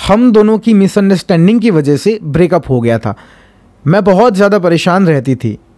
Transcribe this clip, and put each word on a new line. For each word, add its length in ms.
हम 260
दोनों 260
की 160
मिसअंडरस्टैंडिंग 840
की 100
वजह 260
से 260
ब्रेकअप 480
हो 100
गया 180
था। 160
मैं 180
बहुत 300
ज़्यादा 240
परेशान 480
रहती 280
थी 240